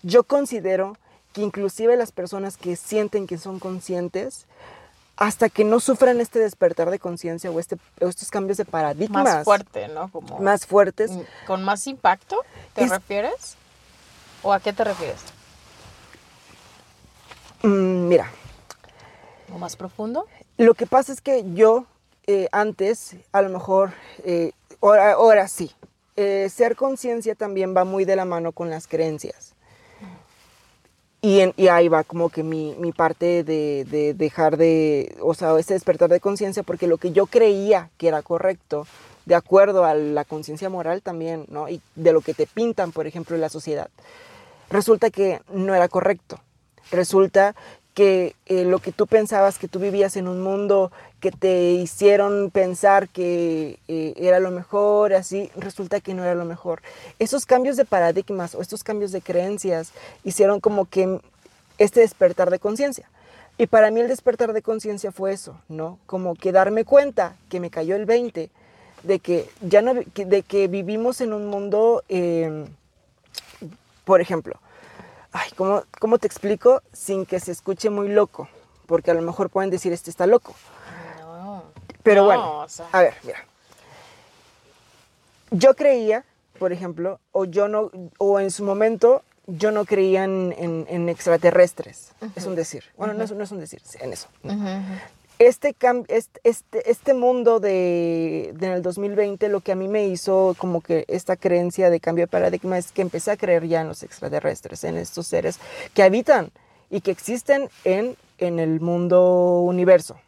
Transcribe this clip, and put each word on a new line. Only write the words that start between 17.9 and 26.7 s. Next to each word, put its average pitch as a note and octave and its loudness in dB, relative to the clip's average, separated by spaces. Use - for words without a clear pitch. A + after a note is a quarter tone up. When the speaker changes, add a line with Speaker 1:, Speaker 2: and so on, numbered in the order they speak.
Speaker 1:
mira. F3 2
Speaker 2:
¿O F3+ -16
más F3 -12
profundo? A3+ -8
Speaker 1:
Lo A#3 8
que G#3+ -2
pasa C4 2
es C4 -12
que C4 -2
yo, A3 4
eh, G3 0
antes, G#3+ -4
a G3 4
lo G3 0
mejor, F#3+ 0
eh, E3+ -2
ahora, G#3 6
ahora G#3 6
sí, E3 -10
eh, G3 0
ser A#3 0